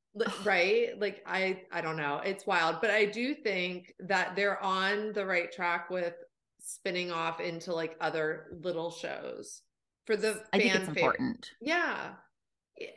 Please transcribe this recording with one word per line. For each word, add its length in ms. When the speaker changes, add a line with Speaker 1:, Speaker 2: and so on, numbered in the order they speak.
Speaker 1:
Li-, 140
Speaker 2:
Ugh. 180
Speaker 1:
right? 540
Like, 280
I, 440
I 100
don't 160
know. 260
It's 240
wild, 320
but 100
I 160
do 300
think 640
that 360
they're 280
on 500
the 120
right 260
track 380
with 240
spinning 520
off 280
into, 360
like, 260
other 460
little 300
shows 720
for 120
the 340
Speaker 2:
I 60
think 160
it's 120
Speaker 1:
fan 100
fav- 20
Speaker 2:
important. 540
Speaker 1:
Yeah. 520